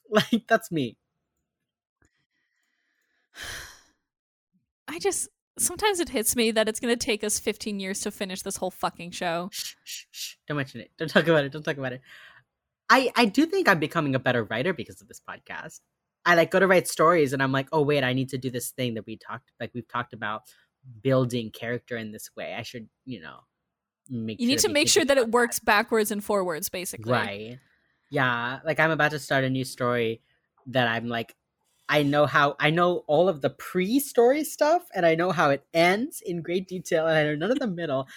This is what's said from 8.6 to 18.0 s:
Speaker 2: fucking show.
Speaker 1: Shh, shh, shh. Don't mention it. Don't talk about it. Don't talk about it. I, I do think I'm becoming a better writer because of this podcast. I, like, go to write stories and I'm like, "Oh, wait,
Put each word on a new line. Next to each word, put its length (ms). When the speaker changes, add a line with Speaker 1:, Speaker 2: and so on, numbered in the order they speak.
Speaker 2:
fucking 400
show. 400
Speaker 1:
Shh, 220
shh, 280
shh. 240
Don't 100
mention 240
it. 160
Don't 120
talk 180
about 160
it. 80
Don't 120
talk 140
about 160
it. 80
I, 280
I 80
do 200
think 220
I'm 120
becoming 360
a 40
better 260
writer 280
because 280
of 80
this 180
podcast. 540
I, 100
like, 160
go 80
to 80
write 200
stories 460
and 100
I'm 80
like, 220
"Oh, 80
wait, 240